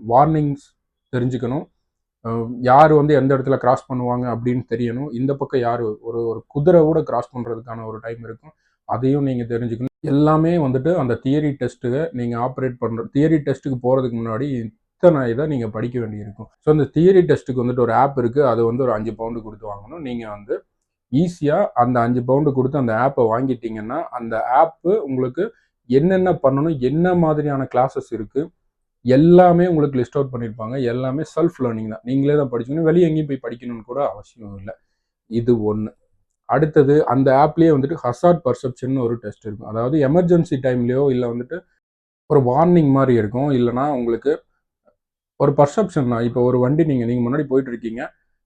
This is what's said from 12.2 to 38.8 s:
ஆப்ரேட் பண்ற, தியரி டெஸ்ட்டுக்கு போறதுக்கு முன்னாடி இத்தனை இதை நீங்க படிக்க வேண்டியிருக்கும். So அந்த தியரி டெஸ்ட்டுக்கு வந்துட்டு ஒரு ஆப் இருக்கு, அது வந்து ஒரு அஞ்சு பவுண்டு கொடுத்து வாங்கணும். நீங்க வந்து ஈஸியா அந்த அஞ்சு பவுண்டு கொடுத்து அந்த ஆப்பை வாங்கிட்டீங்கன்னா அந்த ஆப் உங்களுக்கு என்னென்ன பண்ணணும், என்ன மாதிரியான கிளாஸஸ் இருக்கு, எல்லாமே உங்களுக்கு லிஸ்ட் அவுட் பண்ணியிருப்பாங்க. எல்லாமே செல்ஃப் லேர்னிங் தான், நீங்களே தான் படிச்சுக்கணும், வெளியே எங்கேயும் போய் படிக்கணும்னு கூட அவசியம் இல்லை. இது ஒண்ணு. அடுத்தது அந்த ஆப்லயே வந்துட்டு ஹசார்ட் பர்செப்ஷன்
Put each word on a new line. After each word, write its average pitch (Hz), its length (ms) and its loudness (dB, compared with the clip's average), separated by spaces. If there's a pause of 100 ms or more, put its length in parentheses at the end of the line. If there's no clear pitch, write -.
ஆப்ரேட் 127 400 -4
பண்ற, 113 340 -6
தியரி 156 280 2
டெஸ்ட்டுக்கு 135 400 -6
போறதுக்கு 127 380 0
முன்னாடி 117 380 -4
இத்தனை 135 720 0
இதை 117 180 -2
நீங்க 135 220 -4
படிக்க 110 300 -6
வேண்டியிருக்கும். 107 500 -12 (100)
So - 120 -6
அந்த 151 180 2
தியரி 185 360 4
டெஸ்ட்டுக்கு 131 380 -2
வந்துட்டு 123 220 0
ஒரு 113 100 0
ஆப் 139 240 2
இருக்கு, 127 280 -2
அது 117 180 0
வந்து 120 200 -2
ஒரு 123 100 0
அஞ்சு 107 200 -6
பவுண்டு 117 280 -10
கொடுத்து 107 240 -16
வாங்கணும். 104 360 -14
நீங்க 120 260 -10
வந்து 104 260 -10 (580)
ஈஸியா 156 460 0 (180)
அந்த 123 240 2
அஞ்சு 123 240 0
பவுண்டு 139 280 2
கொடுத்து 131 260 0
அந்த 120 200 -2
ஆப்பை 127 280 0
வாங்கிட்டீங்கன்னா 113 720 -4 (120)
அந்த 117 240 -10 (200)
ஆப் 160 240 2 (220)
உங்களுக்கு 131 440 -4 (460)
என்னென்ன 185 460 2
பண்ணணும், 143 440 0
என்ன 147 340 0
மாதிரியான 151 520 0
கிளாஸஸ் 131 460 -2
இருக்கு, 110 280 -6 (640)
எல்லாமே 170 640 6
உங்களுக்கு 147 340 0
லிஸ்ட் 120 180 -4
அவுட் 135 140 -2
பண்ணியிருப்பாங்க. 117 520 -8
எல்லாமே 127 440 -4
செல்ஃப் 170 320 -2
லேர்னிங் 110 320 -4
தான், - 120 -14
நீங்களே 139 320 0
தான் 139 140 0
படிச்சுக்கணும், 131 400 -2
வெளியே 175 160 4
எங்கேயும் 156 240 -2
போய் 135 140 -6
படிக்கணும்னு 120 420 -12
கூட 123 200 -6
அவசியம் 104 520 -12
இல்லை. 95 160 -14 (560)
இது 117 240 2 (100)
ஒண்ணு. 107 280 -4 (560)
அடுத்தது 143 460 2 (120)
அந்த 131 300 2
ஆப்லயே 156 340 4
வந்துட்டு 139 280 0
ஹசார்ட் 170 440 0
பர்செப்ஷன் 127 560 -4